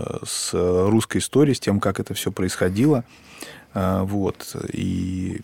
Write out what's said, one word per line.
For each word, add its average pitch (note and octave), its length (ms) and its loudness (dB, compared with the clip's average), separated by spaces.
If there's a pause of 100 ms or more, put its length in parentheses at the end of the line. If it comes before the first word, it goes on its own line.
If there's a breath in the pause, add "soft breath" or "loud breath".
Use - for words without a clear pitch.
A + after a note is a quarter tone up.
(240)
с - 300 -6
русской F#2 640 4
историей, C#3 360 4
с - 60 -8
тем, G2+ 200 2
как G2 200 0
это - 140 -6
всё - 160 -4
происходило, G2 760 2 (720 loud breath)
э, F#2+ 280 2
вот, G2 520 -4 (180)
и, F#2 720 -4